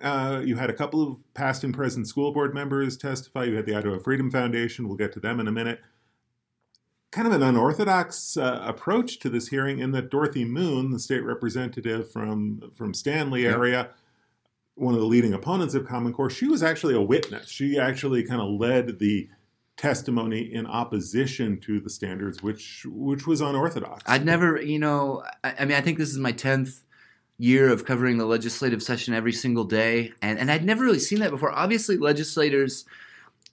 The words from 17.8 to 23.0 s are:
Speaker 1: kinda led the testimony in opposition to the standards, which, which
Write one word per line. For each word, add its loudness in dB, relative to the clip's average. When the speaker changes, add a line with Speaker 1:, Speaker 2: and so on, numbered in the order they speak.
Speaker 1:
kinda -2
led 0
the 2
testimony -2
in -6
opposition -2
to -4
the -10
standards, -8
which, -8
which -4